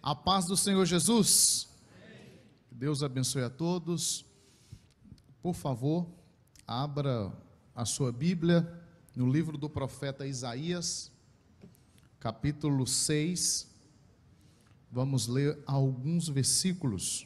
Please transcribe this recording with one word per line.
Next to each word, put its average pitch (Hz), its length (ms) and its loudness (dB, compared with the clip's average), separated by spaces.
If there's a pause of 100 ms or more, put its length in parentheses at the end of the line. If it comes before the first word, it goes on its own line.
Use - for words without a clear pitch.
(120)
A 147 40 0
paz 185 280 2
do 180 140 0
Senhor 190 280 4
Jesus. 175 840 4 (960)
Que 123 80 -20
Deus 139 260 -2
abençoe 131 420 0
a 120 60 -2
todos. 170 760 -2 (1160)
Por 175 140 -2
favor, 147 500 0 (640)
abra 131 640 -2 (420)
a 117 120 -4
sua 123 260 -2
Bíblia 170 580 2 (460)
no 127 160 2
livro 156 260 0
do 147 120 -6
profeta 139 580 -6
Isaías, 139 840 -6 (1120)
capítulo 143 640 0
seis. - 840 0 (1200)
Vamos 123 360 0
ler 143 380 0
alguns 135 640 0
versículos. 139 1000 0